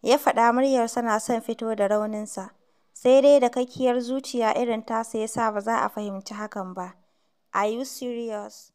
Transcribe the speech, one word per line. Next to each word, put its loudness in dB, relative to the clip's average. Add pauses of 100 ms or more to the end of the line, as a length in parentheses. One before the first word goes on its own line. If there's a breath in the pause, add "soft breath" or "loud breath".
ya 4
faɗa 4
muryarsa 2
na 2
son -2
fito -6
da 0
rauninsa. -4 (420)
Sai 6
dai 8
dakakkiyar 0
zuciya -2
irin -2
tasa -4
ya -2
sa -2
ba -4
za -2
a -2
fahimci -10
hakan -10
ba. -12 (580)
"Are 0
you -4
serious?" -10